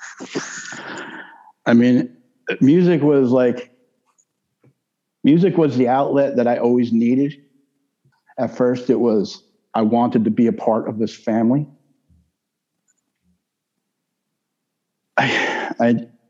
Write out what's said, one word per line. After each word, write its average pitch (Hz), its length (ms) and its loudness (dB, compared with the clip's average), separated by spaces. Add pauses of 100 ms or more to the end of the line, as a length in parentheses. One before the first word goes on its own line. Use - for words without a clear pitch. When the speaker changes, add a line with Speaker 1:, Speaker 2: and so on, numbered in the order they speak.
(220)
Speaker 1:
Mm-hmm. - 880 -14 (560)
Speaker 2:
I 117 80 2
mean, 123 440 2 (420)
music 170 420 4
was, 139 300 2
like, 123 420 0 (1500)
music 170 340 4
was 143 200 2
the 127 100 2
outlet 139 480 0
that 120 120 2
I 120 100 0
always 120 340 0
needed. 127 500 0 (960)
At 117 200 -6
first, 123 320 -2
it 117 100 0
was, 110 420 -2 (320)
I 113 100 -2
wanted 117 420 0
to 117 60 0
be 117 160 2
a 110 40 0
part 110 380 -4
of 110 100 -8
this 107 160 -6
family. 117 500 -2 (3500)
I, - 640 -4
I, 120 280 0 (220)